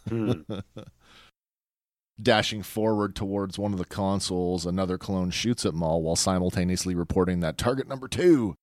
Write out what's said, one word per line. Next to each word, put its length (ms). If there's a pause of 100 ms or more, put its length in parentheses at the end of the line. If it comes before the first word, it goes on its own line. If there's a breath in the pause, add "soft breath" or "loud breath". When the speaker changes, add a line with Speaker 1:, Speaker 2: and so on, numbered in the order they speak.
Speaker 1:
Hmm. 400
Speaker 2:
<laughs> 140 (1600 soft breath)
Dashing 400
forward 540
towards 420
one 140
of 80
the 60
consoles, 840
another 320
clone 320
shoots 340
at 80
Maul 300
while 120
simultaneously 800
reporting 460
that 180
target 300
number 200
two 560